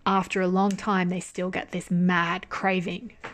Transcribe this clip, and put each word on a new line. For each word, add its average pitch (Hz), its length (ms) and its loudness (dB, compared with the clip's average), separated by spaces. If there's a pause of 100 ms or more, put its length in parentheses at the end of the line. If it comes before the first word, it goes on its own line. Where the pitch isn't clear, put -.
after 190 340 0
a 185 60 2
long 190 240 4
time, 190 380 0
they 180 100 -2
still 180 320 -6
get - 220 -6
this 175 180 -6
mad 175 600 2
craving 185 640 -2 (200)